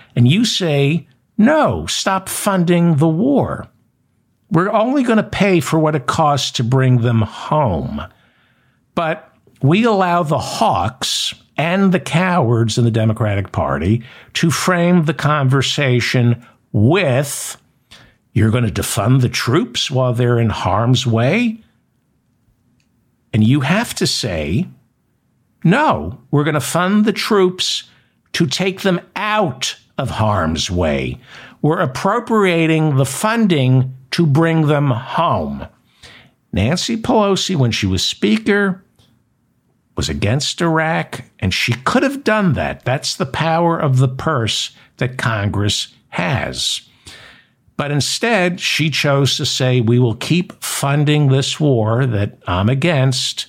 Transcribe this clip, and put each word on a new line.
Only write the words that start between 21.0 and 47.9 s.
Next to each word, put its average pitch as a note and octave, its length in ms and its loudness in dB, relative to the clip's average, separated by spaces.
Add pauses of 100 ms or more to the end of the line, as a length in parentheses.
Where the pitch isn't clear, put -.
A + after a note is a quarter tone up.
way?" E3 520 0 (1700)
And G#2+ 120 2
you C3+ 160 4
have F#3 360 -2
to F3+ 100 -2
say, F2+ 640 -4 (960)
"No, F3 560 0 (100)
we're C#3+ 140 2
gonna D3+ 160 0
fund F#3 440 0
the G#3+ 80 2
troops F#3 720 0 (500)
to E3+ 140 0
take F#3 360 -4
them F3+ 180 0 (160)
out G#3 600 -4 (220)
of B2+ 120 -4
harm's E2+ 600 -2
way. C#2+ 480 -2 (420)
We're D#3+ 200 0
appropriating E3 1160 0
the C3 80 4
funding C#3+ 880 2 (200)
to F3 120 2
bring D#3+ 440 2
them D3 220 2
home." G#2+ 760 -4 (880)
Nancy E3+ 440 -2
Pelosi, G3+ 600 0
when A#2+ 160 2
she - 140 -2
was F#2 160 0
speaker, G3+ 800 0 (1120)
was - 120 -4
against G#2 540 -2
Iraq, D#3+ 600 -2 (180)
and F#2+ 120 -2
she - 200 -2 (120)
could B3 180 0
have C#4 220 -4
done G#3 300 2
that. D2+ 300 -6
That's - 320 -4
the C3+ 100 -4
power E3 520 0
of C3+ 200 0
the C3+ 100 4
purse C3 640 -4 (260)
that B2 220 -6
Congress G2+ 680 -2 (220)
has. C3 720 -4 (960)
But C#3+ 120 -4